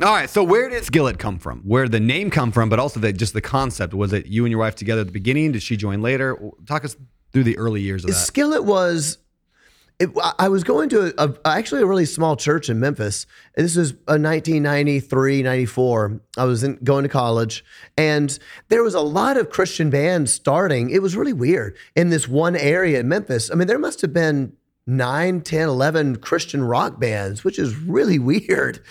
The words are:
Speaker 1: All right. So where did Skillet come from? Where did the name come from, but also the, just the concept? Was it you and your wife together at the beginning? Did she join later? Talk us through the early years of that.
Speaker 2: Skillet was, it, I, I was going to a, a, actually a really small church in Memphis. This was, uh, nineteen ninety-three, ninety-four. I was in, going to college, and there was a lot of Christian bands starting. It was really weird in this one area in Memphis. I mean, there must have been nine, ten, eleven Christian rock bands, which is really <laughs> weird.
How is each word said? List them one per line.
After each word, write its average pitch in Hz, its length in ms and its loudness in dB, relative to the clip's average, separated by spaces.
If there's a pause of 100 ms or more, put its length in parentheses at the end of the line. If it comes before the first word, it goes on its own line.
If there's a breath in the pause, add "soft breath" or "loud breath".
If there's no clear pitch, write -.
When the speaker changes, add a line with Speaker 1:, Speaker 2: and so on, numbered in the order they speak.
Speaker 1:
All 202 100 4
right. 226 160 0
So 208 160 2
where 220 240 4
did 240 160 -6
Skillet 127 340 2
come 98 200 -6
from? 60 220 -10
Where 120 240 2
did 117 80 -2
the 110 80 2
name 143 280 0
come 127 240 0
from, 113 160 2
but 110 100 2
also 135 220 -2
the, 104 140 0
just 104 180 -4
the 110 80 -4
concept? 113 540 -4
Was 98 180 -2
it 101 140 -2
you 113 180 -2
and 117 60 0
your 110 100 0
wife 110 140 -2
together 110 260 -2
at 101 60 -2
the 87 60 -10
beginning? 135 400 0
Did 107 100 -4
she - 160 -6
join 101 240 -4
later? 131 340 -2 (300)
Talk 147 180 -6
us - 140 -12 (340)
through 131 120 4
the 117 120 0
early 110 240 -2
years 98 240 -4
of - 60 -2
that. 190 60 0
Speaker 2:
Skillet 294 480 0
was, 175 520 0 (840 soft breath)
it, 185 120 0 (120)
I, 165 180 0
I 190 100 4
was 190 140 2
going 285 260 0
to 196 280 2
a, 147 120 2
a, - 180 -4
actually 220 320 0
a 208 60 4
really 185 180 2
small 151 320 0
church 147 320 -2
in 117 100 0
Memphis. 110 480 -2 (300 soft breath)
This 165 180 0
was, 165 200 2 (120)
uh, 151 120 2
nineteen 156 440 0
ninety-three, 139 800 2
ninety-four. 123 800 0 (160)
I 127 80 -2
was 123 180 0
in, 139 220 -2
going 139 200 2
to 143 40 -2
college, 113 560 -2 (320 loud breath)
and 147 420 0 (300 loud breath)
there 233 140 4
was 226 120 0
a 180 60 0
lot 202 380 0
of 220 100 0
Christian 175 400 0
bands 143 420 2
starting. 143 600 0
It 175 100 2
was 190 160 0
really 269 160 0
weird 123 420 0 (200 loud breath)
in 170 160 4
this 156 180 0
one 160 260 2
area 156 460 2
in 117 80 0
Memphis. 160 420 -2
I - 40 -2
mean, 175 120 2
there 226 120 2
must - 240 -6
have 156 100 0
been 147 400 0 (360)
nine, 139 520 0
ten, 160 280 -2
eleven 143 480 0
Christian 151 460 -2
rock 120 380 0
bands, 104 420 -4
which 185 160 -2
is 127 180 -2
really 175 420 0
<laughs> 127 120 2
weird. 135 500 0 (100)